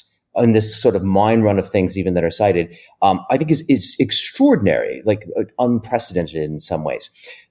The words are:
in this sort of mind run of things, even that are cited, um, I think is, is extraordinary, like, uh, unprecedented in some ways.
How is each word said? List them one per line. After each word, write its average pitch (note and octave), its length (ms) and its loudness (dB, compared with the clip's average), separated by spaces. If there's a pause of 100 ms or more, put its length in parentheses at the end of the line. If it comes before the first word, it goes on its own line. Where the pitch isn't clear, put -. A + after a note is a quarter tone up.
(360)
in A#2 160 4
this G#2+ 280 0
sort A2+ 140 2
of F#2 80 0
mind G#2+ 400 2
run G2+ 160 4
of F#2+ 100 -4
things, F#2 300 0
even F2+ 160 -2
that F2 80 0
are E2 80 0
cited, F2 460 0 (260)
um, F#2+ 260 2
I C3 80 0
think D3+ 140 -2
is, D3 180 0
is - 300 0
extraordinary, G#2 1080 0
like, G#2+ 220 0 (100)
uh, G#2+ 60 -2 (160)
unprecedented A2 800 -2
in D2+ 240 -6
some D#2+ 240 -6
ways. C2+ 260 -6 (400)